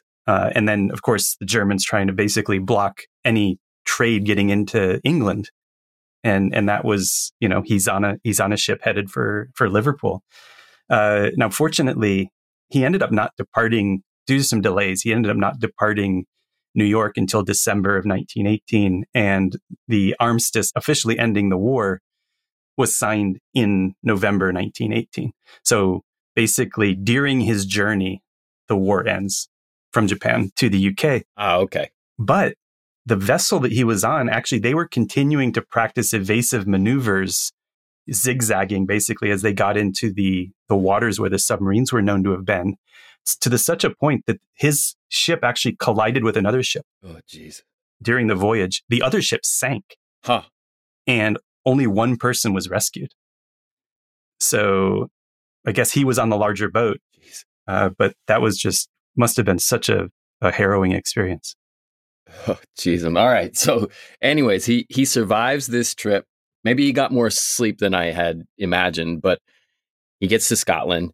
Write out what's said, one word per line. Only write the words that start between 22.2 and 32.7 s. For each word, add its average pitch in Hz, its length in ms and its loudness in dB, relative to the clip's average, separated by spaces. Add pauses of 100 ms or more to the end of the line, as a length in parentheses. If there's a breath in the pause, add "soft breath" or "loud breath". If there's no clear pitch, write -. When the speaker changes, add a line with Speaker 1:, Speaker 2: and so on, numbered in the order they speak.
Speaker 1:
was 123 180 0
signed 104 420 0 (160)
in 101 480 2
November 101 500 0
nineteen 104 400 -4
eighteen. 117 420 -4 (300 soft breath)
So 95 380 2 (340)
basically, 110 600 0
during 127 460 0
his 101 260 0
journey, 95 560 -2 (440)
the 107 100 2
war 98 300 2
ends 95 420 -4 (440)
from 110 140 4
Japan 104 480 -2
to 127 120 2
the 98 120 2
U 98 160 2
K. 135 280 0 (140)
Speaker 2:
Ah, 98 200 0
okay. 90 340 -2 (260)
Speaker 1:
But 143 380 0 (500)